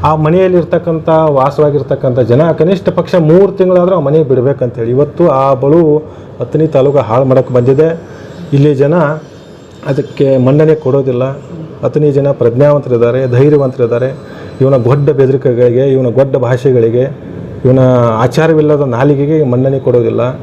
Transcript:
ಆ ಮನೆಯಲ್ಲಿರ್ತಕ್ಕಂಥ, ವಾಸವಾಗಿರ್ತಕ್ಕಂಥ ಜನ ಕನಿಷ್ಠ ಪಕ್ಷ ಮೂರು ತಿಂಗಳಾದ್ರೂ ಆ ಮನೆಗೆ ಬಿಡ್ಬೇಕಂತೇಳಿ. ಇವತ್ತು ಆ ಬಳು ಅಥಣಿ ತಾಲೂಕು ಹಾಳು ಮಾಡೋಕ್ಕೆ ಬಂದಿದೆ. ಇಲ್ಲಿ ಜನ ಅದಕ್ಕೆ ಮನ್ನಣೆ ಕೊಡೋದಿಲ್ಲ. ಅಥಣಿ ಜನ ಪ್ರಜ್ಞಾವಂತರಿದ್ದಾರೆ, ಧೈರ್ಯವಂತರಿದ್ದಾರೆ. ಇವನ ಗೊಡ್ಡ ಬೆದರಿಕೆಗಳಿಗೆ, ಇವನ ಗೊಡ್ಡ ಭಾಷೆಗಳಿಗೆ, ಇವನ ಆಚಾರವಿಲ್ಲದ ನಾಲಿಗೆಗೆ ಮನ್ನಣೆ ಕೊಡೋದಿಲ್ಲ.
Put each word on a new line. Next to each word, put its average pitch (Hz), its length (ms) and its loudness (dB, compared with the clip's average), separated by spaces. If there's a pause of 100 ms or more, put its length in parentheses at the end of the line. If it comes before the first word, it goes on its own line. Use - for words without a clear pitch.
ಆ 151 100 0
ಮನೆಯಲ್ಲಿರ್ತಕ್ಕಂಥ, 165 920 0
ವಾಸವಾಗಿರ್ತಕ್ಕಂಥ 143 1080 0
ಜನ 131 340 2
ಕನಿಷ್ಠ 180 360 0
ಪಕ್ಷ 170 260 -4
ಮೂರು 180 380 4
ತಿಂಗಳಾದ್ರೂ 185 440 2
ಆ - 20 0
ಮನೆಗೆ 151 260 0
ಬಿಡ್ಬೇಕಂತೇಳಿ. 127 680 -2
ಇವತ್ತು 147 380 0
ಆ 135 260 2
ಬಳು 151 440 2 (420)
ಅಥಣಿ 151 280 -2
ತಾಲೂಕು 139 300 2
ಹಾಳು 127 260 0
ಮಾಡೋಕ್ಕೆ 127 300 0
ಬಂದಿದೆ. 135 460 2 (520)
ಇಲ್ಲಿ 143 220 4
ಜನ 143 200 0 (920)
ಅದಕ್ಕೆ 135 520 -2
ಮನ್ನಣೆ 151 360 2
ಕೊಡೋದಿಲ್ಲ. 131 500 -2 (600)
ಅಥಣಿ 147 280 0
ಜನ 139 180 0
ಪ್ರಜ್ಞಾವಂತರಿದ್ದಾರೆ, 131 960 0
ಧೈರ್ಯವಂತರಿದ್ದಾರೆ. 131 920 0 (440)
ಇವನ 135 160 2
ಗೊಡ್ಡ 143 340 2
ಬೆದರಿಕೆಗಳಿಗೆ, 131 800 0
ಇವನ 131 140 0
ಗೊಡ್ಡ 131 300 0
ಭಾಷೆಗಳಿಗೆ, 123 680 0 (600)
ಇವನ 127 140 4 (340)
ಆಚಾರವಿಲ್ಲದ 151 680 0
ನಾಲಿಗೆಗೆ 143 640 0
ಮನ್ನಣೆ 131 340 0
ಕೊಡೋದಿಲ್ಲ. 117 440 0 (200)